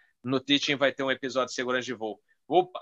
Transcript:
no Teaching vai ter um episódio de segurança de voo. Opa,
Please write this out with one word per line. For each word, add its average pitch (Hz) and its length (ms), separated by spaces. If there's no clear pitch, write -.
no 131 160
Teaching 143 380
vai 131 160
ter 139 100
um 135 80
episódio 127 380
de - 40
segurança 123 320
de 127 80
voo. 107 240
Opa, 180 340